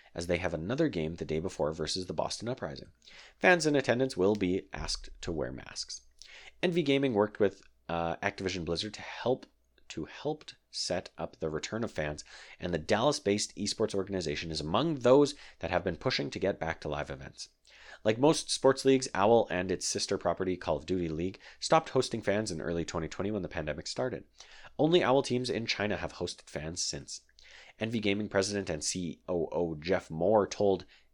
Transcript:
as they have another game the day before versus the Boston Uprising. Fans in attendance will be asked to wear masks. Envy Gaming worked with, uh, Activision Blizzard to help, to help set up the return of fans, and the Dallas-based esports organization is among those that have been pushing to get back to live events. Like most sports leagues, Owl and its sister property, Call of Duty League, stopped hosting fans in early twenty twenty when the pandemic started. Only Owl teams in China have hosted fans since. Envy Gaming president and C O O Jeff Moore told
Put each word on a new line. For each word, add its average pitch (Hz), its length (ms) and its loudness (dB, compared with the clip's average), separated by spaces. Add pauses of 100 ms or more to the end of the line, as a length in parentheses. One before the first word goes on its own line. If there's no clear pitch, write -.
(140)
as 87 120 -6
they 87 100 2
have 87 160 -2
another 110 360 0
game 85 260 -2
the 85 100 -8
day 78 160 -2
before 80 320 -2
versus 82 320 -4
the 85 80 -8
Boston - 340 -4
Uprising. 90 420 -8 (500)
Fans 180 260 6
in 151 100 4
attendance 127 440 2
will 95 160 6
be 95 400 0
asked - 340 -6 (140)
to 90 100 -4
wear 67 180 -2
masks. - 520 -12 (600)
Envy 175 200 2
Gaming 139 320 2
worked 104 260 2
with, 101 220 2 (260)
uh, 85 280 -2
Activision 95 500 -4
Blizzard 85 260 -4
to - 80 -14
help, - 460 -4 (420)
to - 160 -8
help - 460 -8 (200)
set - 460 -4
up - 240 -10
the 80 80 -2
return 78 340 -4
of 110 80 -4
fans, 76 320 -4 (380)
and 87 140 -2
the 80 40 0
Dallas-based 104 800 2
esports 104 380 -2
organization 85 560 -4
is 78 100 -4
among 117 360 0
those 139 380 6 (260)
that 82 100 -4
have 87 140 2
been - 120 -2
pushing 151 320 -2
to - 100 -8
get 98 220 0
back 80 220 -4
to - 60 -6
live 73 200 -4
events. 67 400 -12 (540)
Like 110 160 2
most 147 320 4
sports - 360 4
leagues, 135 280 6
Owl 107 360 6
and 90 200 -2
its 87 160 -2
sister - 300 -2
property, 92 400 0
Call 80 220 -2
of 73 80 -8
Duty 90 220 0
League, 85 300 -4 (200)
stopped - 320 2
hosting 120 320 0
fans 104 280 0
in 82 80 -6
early 85 240 -2
twenty 82 260 -4
twenty 95 220 -4
when 104 120 -4
the 82 60 -6
pandemic 76 380 -6
started. 127 380 -6 (540)
Only 156 260 4
Owl 131 180 6
teams 123 280 -2
in 110 160 -2
China 101 320 -2
have 82 160 -6
hosted - 340 -8
fans 80 340 -6
since. - 380 -8 (580)
Envy 113 220 -2
Gaming 101 300 0
president 98 400 0
and 78 120 -4
C 87 460 -4
O 85 240 0
O 82 220 0
Jeff 87 360 -2
Moore 95 360 4
told 98 400 2 (280)